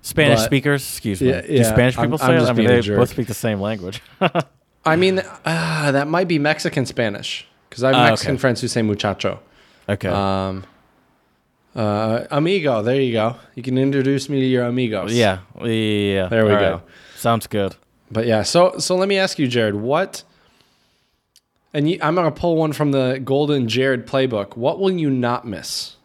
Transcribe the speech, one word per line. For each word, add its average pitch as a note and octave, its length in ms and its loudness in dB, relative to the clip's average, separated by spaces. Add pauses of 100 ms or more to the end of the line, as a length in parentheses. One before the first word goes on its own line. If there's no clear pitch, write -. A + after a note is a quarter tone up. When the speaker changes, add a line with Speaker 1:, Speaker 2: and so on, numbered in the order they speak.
Speaker 1:
Spanish C#3 360 4
Speaker 2:
But A2 80 4
Speaker 1:
speakers, C#3 360 0
excuse - 380 -6
me. B2+ 80 2
Speaker 2:
Yeah, - 140 0
Speaker 1:
Do - 100 -6
Speaker 2:
yeah, C3 120 4
Speaker 1:
Spanish B2 340 2
Speaker 2:
I'm, A#2 120 0
Speaker 1:
people D#3 120 -2
Speaker 2:
I'm B2+ 80 4
Speaker 1:
say B2+ 60 6
it? - 20 4
Speaker 2:
just B2+ 120 4
Speaker 1:
I - 40 0
mean, - 20 2 (100)
Speaker 2:
being A#2+ 40 4
a B2 60 6
Speaker 1:
they A#2+ 40 4
Speaker 2:
jerk. G#2 180 0
Speaker 1:
both A#2+ 120 4
speak A#2 160 -4
the A2 80 -8
same G#2+ 260 -4
language. G2 400 -6 (440)
<laughs> - 420 -20
Speaker 2:
I D#3+ 100 2
mean, F#3 220 2
uh, D#3+ 760 -4
that C#3 160 0
might F3 180 0
be E3 120 0
Mexican D3 480 -2
Spanish, G2+ 600 -6 (220)
'cause A#2 160 -6
I C3 40 4
have C3+ 80 4
Speaker 1:
Ah, B2 120 6
Speaker 2:
Mexican A2+ 280 0
Speaker 1:
okay. - 40 -6
Speaker 2:
friends B2 220 0
who A#2+ 60 -4
say A#2+ 120 -2
muchacho. G2+ 600 -2 (460)
Speaker 1:
Okay. G2+ 220 -4
Speaker 2:
Um, F#2+ 560 -2 (1120)
uh, A2 540 -2
amigo, D3+ 500 0
there B2 180 0
you B2+ 140 0
go. A2+ 240 0 (180)
You B2 80 -12
can B2+ 140 -2
introduce C3+ 540 0
me C#3 100 0
to C3 60 0
your B2+ 180 2
amigos. A#2 480 -2
Speaker 1:
Yeah, G#2 280 2 (200)
yeah, - 60 -6
yeah, G#2+ 480 0
yeah. F#2 140 -2
Speaker 2:
There A2 180 2
we G#2 60 4
Speaker 1:
All G#2 60 4
Speaker 2:
go. F#2+ 140 2
Speaker 1:
right. F2 100 -8 (340)
Sounds A#2 300 0
good. G2 300 -4 (340)
Speaker 2:
But A2 160 -2
yeah, A2 160 2
so, F3 360 2
so - 180 -2
let F#3 100 0
me G3 120 0
ask F#3+ 200 -2
you, D3 100 0
Jared, A2+ 260 0
what, C#3 480 -2 (1500)
and D3 160 0
you, F#3 120 -2
I'm D#3 120 0
gonna E3+ 180 2
pull E3+ 240 0
one D#3+ 160 2
from C#3+ 200 0
the C3 300 0
Golden C3+ 460 0
Jared B2 380 0
playbook. B2 500 -2
What C#3+ 240 -2
will F#3+ 100 2
you E3 200 0
not B2 360 -2
miss - 580 -10